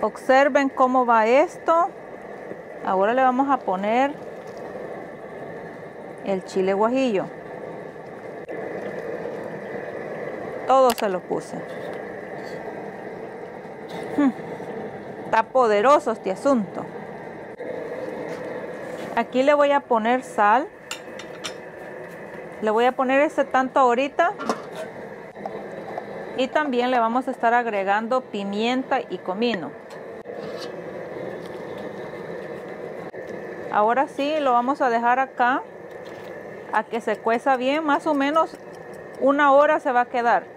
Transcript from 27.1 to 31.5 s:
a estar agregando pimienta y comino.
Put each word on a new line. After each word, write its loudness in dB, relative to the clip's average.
a 0
estar 2
agregando 2
pimienta 0
y -6
comino. -2